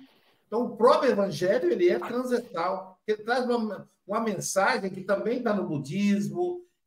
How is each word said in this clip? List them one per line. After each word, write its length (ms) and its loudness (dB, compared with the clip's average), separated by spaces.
Então, 160 -2
o 120 -6
próprio 360 6
Evangelho, 600 2
ele 180 4
é 100 2
transversal, 1040 -4
ele 160 -2
traz 240 0
uma, 420 -2
uma 120 -2
mensagem 720 0
que 120 -10
também 420 -2
tá 100 0
no 140 -2
budismo, 960 -2